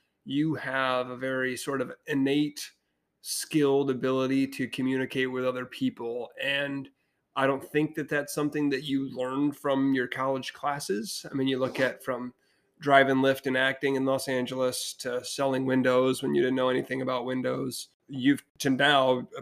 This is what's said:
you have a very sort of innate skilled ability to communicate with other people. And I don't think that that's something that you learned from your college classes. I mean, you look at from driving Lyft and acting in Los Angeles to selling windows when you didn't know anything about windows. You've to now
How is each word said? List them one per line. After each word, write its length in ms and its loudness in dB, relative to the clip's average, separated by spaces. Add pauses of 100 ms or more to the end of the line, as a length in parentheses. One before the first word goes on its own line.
(260)
you 280 0
have 560 -2
a 80 -10
very 400 -2
sort 240 -4
of 100 -8 (140)
innate 640 0 (520)
skilled 720 2
ability 560 0
to 200 -6
communicate 640 -2
with 140 -2
other 200 -2
people. 640 -4 (140)
And 460 -4 (460)
I 120 2
don't 160 0
think 320 -2
that 140 -6
that's 240 -2
something 360 0
that 140 -2
you 320 -2
learned 400 0
from 380 2
your 140 0
college 460 -4
classes. 760 -6
I 40 -10
mean, 140 0
you 120 0
look 200 -2
at 240 -2
from 300 -6 (460)
driving 380 6
Lyft 280 4
and 120 0
acting 380 0
in 100 0
Los 220 0
Angeles 720 -2
to 240 -4
selling 420 0
windows 580 4
when 120 0
you 60 4
didn't 140 2
know 140 2
anything 320 -2
about 240 -4
windows. 600 -4 (220)
You've 340 2 (160)
to 120 2
now 560 4 (140)